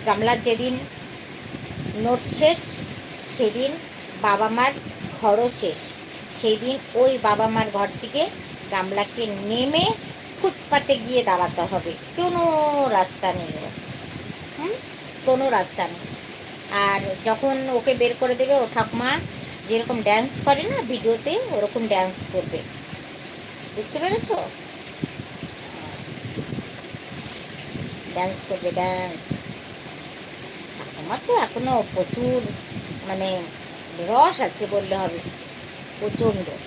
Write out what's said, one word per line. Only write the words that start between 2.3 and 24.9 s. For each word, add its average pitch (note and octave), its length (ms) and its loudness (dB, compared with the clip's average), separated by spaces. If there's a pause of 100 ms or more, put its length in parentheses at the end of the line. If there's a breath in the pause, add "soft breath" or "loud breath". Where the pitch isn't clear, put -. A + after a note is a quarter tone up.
শেষ, D#4 220 8 (760)
সেদিন B3 360 2 (520)
বাবা G#3 260 4
মার B3 240 4 (420)
ঘরও A3 320 6 (140)
শেষ। E3 180 -2 (580)
সেই A3 200 4
দিন B3+ 200 -2 (180)
ওই B3+ 180 8 (100)
বাবা G#3+ 260 6
মার A3 240 2
ঘর G3 160 2 (120)
থেকে C4+ 220 0 (480)
গামলাকে G3 520 0 (260)
নেমে C#4 360 4 (500)
ফুটপাতে C#4+ 640 2
গিয়ে A#3+ 260 2
দাঁড়াতে F3+ 400 4
হবে, E3+ 300 0 (240)
কোনো F4 260 2 (500)
রাস্তা F#3 400 4
নেই E3 200 -4 (100)
ওর। - 100 -8 (840)
হুম? F4+ 200 -2 (500)
কোনো C4 260 6
রাস্তা F#3+ 420 2
নেই। F3 120 -10 (840)
আর G3 140 4 (240)
যখন B3 300 2 (220)
ওকে A#3+ 180 4
বের A#3+ 260 4
করে B3+ 140 4
দেবে, C4 200 4
ও B3+ 180 6
ঠাকুমা A#3+ 380 2 (560)
যেরকম A3+ 360 2
ড্যান্স A3 300 6 (120)
করে C#4+ 180 6
না B4+ 200 0
ভিডিওতে, A3+ 500 2 (200)
ওরকম G#3 340 0
ড্যান্স F#3 300 4 (160)
করবে, E3+ 260 -2 (1120)
বুঝতে G#3+ 260 -6
পেরেছো? G4 380 2 (3750)